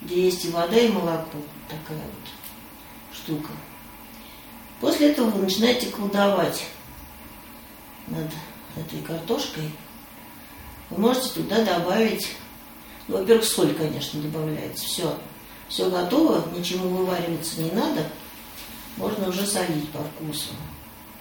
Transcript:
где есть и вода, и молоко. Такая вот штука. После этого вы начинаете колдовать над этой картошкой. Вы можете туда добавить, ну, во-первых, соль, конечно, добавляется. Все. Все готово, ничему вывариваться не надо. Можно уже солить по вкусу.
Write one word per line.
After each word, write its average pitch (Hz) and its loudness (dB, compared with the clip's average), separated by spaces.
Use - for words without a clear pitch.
где 180 4
есть 180 2
и 165 0
вода, 170 4
и 233 10
молоко. 165 0
Такая 156 -8
вот - -14
штука. 151 -6
После 294 8
этого 233 4
вы 196 2
начинаете 226 4
колдовать 202 4
над 156 -4
этой 156 -8
картошкой. 165 -2
Вы 165 -6
можете 254 6
туда 214 2
добавить, 190 4
ну, 202 0
во-первых, 220 8
соль, 156 4
конечно, 151 -2
добавляется. 156 -4
Все. 160 -2
Все 185 2
готово, 185 6
ничему 180 0
вывариваться 175 0
не 165 0
надо. 240 2
Можно 196 0
уже 196 0
солить 170 0
по 143 -6
вкусу. 151 -6